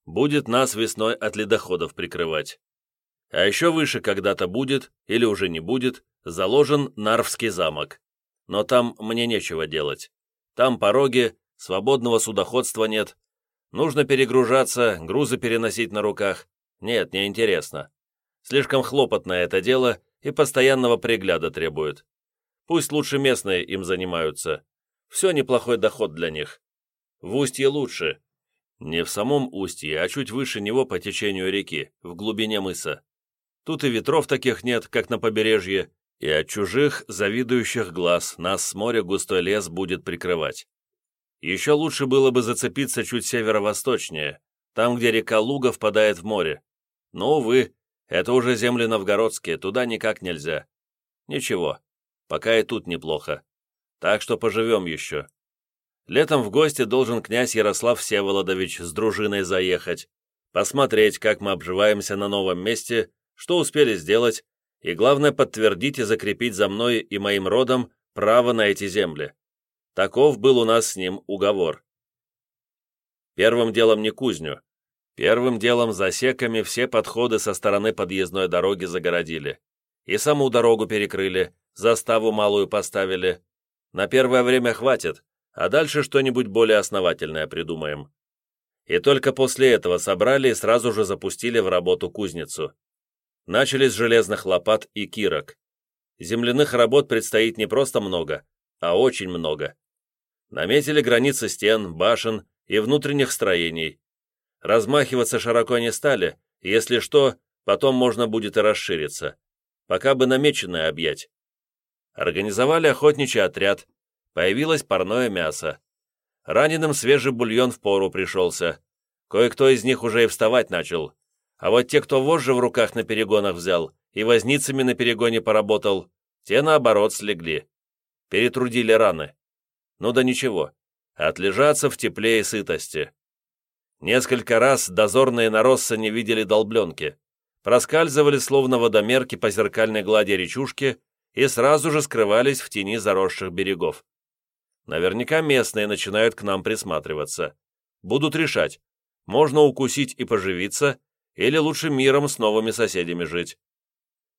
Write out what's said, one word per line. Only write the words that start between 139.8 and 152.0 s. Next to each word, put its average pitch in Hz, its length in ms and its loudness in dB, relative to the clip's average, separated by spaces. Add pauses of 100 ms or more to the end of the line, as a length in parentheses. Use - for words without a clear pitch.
глади 104 280 2
речушки 120 640 -4 (360)
и 135 140 2
сразу 139 440 2
же 151 100 0
скрывались 120 600 2
в - 80 -14
тени 104 280 -4
заросших 95 540 0
берегов. 87 540 -4 (800)
Наверняка 95 560 0
местные 127 440 2
начинают 104 500 0
к - 80 -16
нам 98 200 -2
присматриваться. 78 920 -6 (440)
Будут 139 340 -2
решать, 113 440 -2 (460)
можно 143 360 4
укусить 135 560 2
и 127 60 -4
поживиться, 101 760 -2 (400)
или 123 160 2
лучше 156 340 0
миром 139 380 2